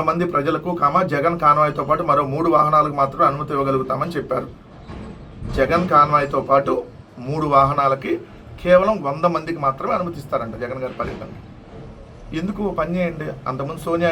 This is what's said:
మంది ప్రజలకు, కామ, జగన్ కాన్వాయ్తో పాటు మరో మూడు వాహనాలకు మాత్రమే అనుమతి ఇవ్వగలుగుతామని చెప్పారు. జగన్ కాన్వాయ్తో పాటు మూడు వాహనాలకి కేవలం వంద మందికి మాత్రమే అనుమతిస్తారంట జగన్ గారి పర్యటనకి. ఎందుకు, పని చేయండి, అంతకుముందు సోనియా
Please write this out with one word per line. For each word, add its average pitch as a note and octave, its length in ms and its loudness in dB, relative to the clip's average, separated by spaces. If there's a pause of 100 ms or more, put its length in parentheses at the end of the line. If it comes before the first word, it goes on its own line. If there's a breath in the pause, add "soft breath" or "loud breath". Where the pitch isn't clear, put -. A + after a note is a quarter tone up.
మంది E3+ 240 0
ప్రజలకు, D#3 380 -2 (100)
కామ, D#3+ 220 4 (100)
జగన్ E3 320 0
కాన్వాయ్తో D3 460 4
పాటు E3 180 2
మరో C#3+ 240 4
మూడు E3 220 0
వాహనాలకు D3+ 460 4
మాత్రమే C#3+ 280 2
అనుమతి C#3+ 280 -4
ఇవ్వగలుగుతామని C3+ 600 -2
చెప్పారు. C3 320 -4 (1080)
జగన్ D#3 340 2
కాన్వాయ్తో D3 480 4 (100)
పాటు C#3 240 4 (540)
మూడు D#3 260 -2
వాహనాలకి C3+ 580 4 (500 loud breath)
కేవలం F#3 340 6 (120)
వంద D3+ 180 -2 (100)
మందికి D#3 300 -6
మాత్రమే F3+ 320 0
అనుమతిస్తారంట C#3+ 680 -4
జగన్ C3 200 -8
గారి B2+ 160 -8
పర్యటనకి. - 400 -8 (1000)
ఎందుకు, G3+ 240 -4 (160)
పని E3 180 -2
చేయండి, D#3+ 300 -4 (220)
అంతకుముందు C3+ 360 -6
సోనియా E3+ 260 2